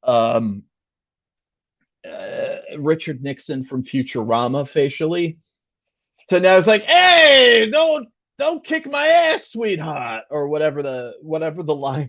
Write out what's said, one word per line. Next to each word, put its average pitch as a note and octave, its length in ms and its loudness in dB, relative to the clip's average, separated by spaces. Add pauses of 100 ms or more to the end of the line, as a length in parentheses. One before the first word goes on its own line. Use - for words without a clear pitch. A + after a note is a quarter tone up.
um, A#2 600 0 (1500)
uh, - 480 -10 (200)
Richard D3+ 460 -4
Nixon C3+ 420 -10
from C3 180 -8
Futurama B2+ 840 -4
facially D#3+ 720 -4 (920)
to F3+ 100 2
now F#3 180 6
it's F3+ 100 4
like, G#3+ 180 2
Hey, C#4+ 880 6
don't, D4+ 360 0 (300)
don't D4+ 280 -4
kick D#4 240 -4
my C#4+ 180 -2
ass, D#4+ 440 2
sweetheart, D3+ 760 -6
or D3 180 -4
whatever D3+ 340 -2
the, B2+ 400 -8
whatever D#3+ 420 -6
the D3+ 120 -2
line C#3 340 -6